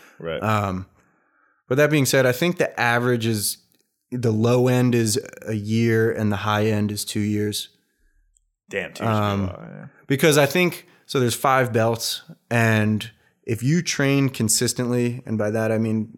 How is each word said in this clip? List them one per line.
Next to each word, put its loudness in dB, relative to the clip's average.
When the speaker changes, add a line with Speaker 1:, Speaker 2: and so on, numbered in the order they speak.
Speaker 1:
Right. -8
Speaker 2:
Um, -2
but -2
that 4
being 2
said, 4
I 4
think -2
the -2
average 2
is, -2
the 0
low 4
end 4
is 2
a -4
year 2
and 0
the -2
high 0
end 0
is -8
two -6
years. -2
Speaker 1:
Damn, -8
two -8
years 2
is 2
Speaker 2:
Um, 0
Speaker 1:
a -2
while, -12
yeah. -18
Speaker 2:
because 4
I 6
think, -2
so -4
there's 2
five 2
belts, -2
and 2
if -4
you 2
train 0
consistently, -2
and -4
by -2
that 0
I 0
mean, -2